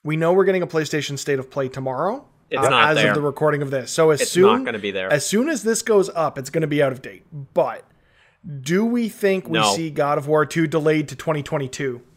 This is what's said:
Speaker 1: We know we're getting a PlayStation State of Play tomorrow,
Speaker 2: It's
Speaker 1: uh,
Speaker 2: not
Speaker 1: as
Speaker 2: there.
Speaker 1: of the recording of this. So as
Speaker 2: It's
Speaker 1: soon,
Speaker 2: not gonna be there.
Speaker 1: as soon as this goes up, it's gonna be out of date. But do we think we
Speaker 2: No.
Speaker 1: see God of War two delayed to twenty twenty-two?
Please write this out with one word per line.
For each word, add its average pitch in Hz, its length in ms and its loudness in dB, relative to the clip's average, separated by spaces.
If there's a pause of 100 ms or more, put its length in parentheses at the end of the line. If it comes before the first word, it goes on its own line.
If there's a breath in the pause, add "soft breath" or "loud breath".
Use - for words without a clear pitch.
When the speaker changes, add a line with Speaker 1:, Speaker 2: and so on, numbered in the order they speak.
Speaker 1:
We 151 120 -2
know 165 180 2
we're 190 100 6
getting 185 180 2
a 160 40 -2
PlayStation 147 520 -2
State 143 200 -2
of 131 120 -10
Play 135 180 -4
tomorrow, 135 580 -4 (240)
Speaker 2:
It's 135 160 0
Speaker 1:
uh, - 20 4
Speaker 2:
not 120 220 4
Speaker 1:
as 143 60 2
Speaker 2:
there. 107 140 4
Speaker 1:
of 101 40 2
the 147 80 0
recording 147 400 0
of 135 80 -6
this. 127 200 -6
So 160 200 4
as 143 100 2
Speaker 2:
It's - 100 0
Speaker 1:
soon, 175 140 4 (140)
Speaker 2:
not 269 80 -4
gonna 240 120 -4
be 101 120 -4
there. 95 200 -4
Speaker 1:
as 147 160 2
soon 240 220 0
as 294 140 -4
this 220 180 0
goes 202 300 2
up, 156 280 -2
it's 135 120 -10
gonna 160 160 -2
be 147 160 0
out 135 100 2
of 123 80 -10
date. 98 320 -18
But 139 520 -4 (800 soft breath)
do 180 220 0
we 233 240 0
think 190 380 0
we - 120 -2
Speaker 2:
No. 104 160 4
Speaker 1:
see 160 160 -4
God 147 280 0
of 139 80 -6
War 151 180 4
two 160 220 0
delayed 156 420 0
to 135 80 -12
twenty 151 260 -4
twenty-two? 135 600 -6 (140)